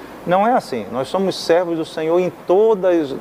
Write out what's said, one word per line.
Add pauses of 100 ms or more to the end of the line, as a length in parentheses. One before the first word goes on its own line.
(260)
Não
é
assim.
Nós
somos
servos
do
Senhor
em (140)
todas,